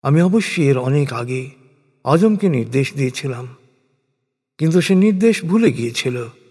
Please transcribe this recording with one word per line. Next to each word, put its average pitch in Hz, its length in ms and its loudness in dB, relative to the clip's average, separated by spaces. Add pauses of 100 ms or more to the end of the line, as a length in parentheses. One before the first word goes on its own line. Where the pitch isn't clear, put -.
আমি 147 200 2
অবশ্যই 185 440 0
এর 135 120 2
অনেক 139 340 0
আগে 127 380 -8 (540)
আদমকে 190 440 2
নির্দেশ 127 460 -2
দিয়েছিলাম, 127 640 -6 (1000)
কিন্তু 160 220 2
সে 190 140 0
নির্দেশ 202 500 2
ভুলে 190 280 2
গিয়েছিল। 117 540 -6 (240)